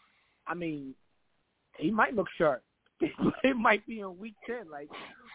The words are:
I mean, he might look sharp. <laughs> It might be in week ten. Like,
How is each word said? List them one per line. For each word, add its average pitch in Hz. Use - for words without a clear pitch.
I 165
mean, 147
he 214
might 240
look 190
sharp. 143
<laughs> -
It 262
might 214
be 226
in 185
week 214
ten. 226
Like, 147